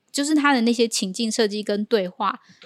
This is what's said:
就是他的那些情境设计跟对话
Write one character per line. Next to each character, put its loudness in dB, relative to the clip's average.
就 -2
是 2
他 4
的 2
那 2
些 2
情 -4
境 -4
设 0
计 -6
跟 -2
对 0
话 -4